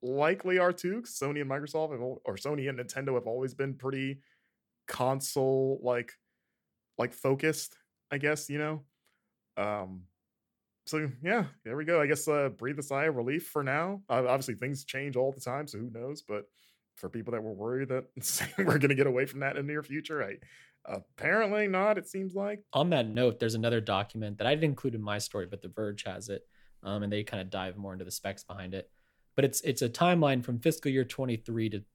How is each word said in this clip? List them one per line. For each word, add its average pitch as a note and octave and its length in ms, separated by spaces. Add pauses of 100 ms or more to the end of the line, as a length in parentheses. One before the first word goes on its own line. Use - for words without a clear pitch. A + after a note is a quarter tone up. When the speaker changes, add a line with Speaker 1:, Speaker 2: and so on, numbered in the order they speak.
Speaker 1:
likely D#3+ 580
are F3+ 140
too, F#3 280
'cause - 160
Sony D3 240
and C#3 80
Microsoft D3 440
have A#2+ 80
al-, B2 240
or G2+ 100
Sony C#3 340
and C3 80
Nintendo C3 380
have A#2 100
always B2+ 300
been C#3 180
pretty C3+ 460 (640)
console, C3+ 960
like, A#2+ 320 (840)
like, B2 160
focused, C#3 640 (340)
I C#3+ 60
guess, D3 320
you C#3+ 80
know? D3+ 260 (720)
Um, G2 460 (800)
so D#3 240 (140)
yeah, G3 220 (180)
there A2 140
we D3+ 80
go. E3+ 160
I D3 60
guess, D3 200
uh, D3 220
breathe B2+ 280
a D3 60
sigh C#3 220
of D#3 100
relief C3 320
for D3 160
now. E3+ 460
Uh, B2+ 180
obviously C3 280
things C3+ 280
change C3+ 320
all C3 160
the C3+ 100
time, C#3 260
so B2 120
who A#2+ 100
knows? B2 320
But G#2 260 (480)
for F#2 140
people A2+ 220
that A2+ 100
were A2 120
worried B2+ 360
that C3 160 (100)
<laughs> - 420
we're E3 200
gonna C#3 180
get C3+ 120
away C3 180
from C3+ 140
that C#3 180
in C#3+ 80
the C#3+ 60
near D3+ 100
future, D3 420
I, G2+ 140 (480)
apparently G3+ 840
not, G3 300
it F3+ 100
seems F#3+ 280
like. G#3 280 (100)
Speaker 2:
On D#3 180
that B2+ 160
note, A#2 320
there's A2+ 160
another A#2 260
document G#2 560
that G#2+ 100
I C3+ 60
didn't D#3 180
include C3 240
in A2 60
my G#2 160
story, G2+ 300
but F#2+ 140
The G2 80
Verge G#2 340
has G2 260
it, G2 180 (360)
um, G#2 180
and G2+ 100
they G#2 120
kinda G2+ 220
dive F#2+ 320
more G2 160
into F#2 120
the F2+ 60
specs - 320
behind F#2+ 300
it. F#2+ 180 (440)
But C3+ 100
it's, - 160
it's C#3 200
a B2 80
timeline D3+ 560
from A#2+ 140
fiscal D#3 320
year C3 120
twenty-three A#2 640
to G2 140 (120)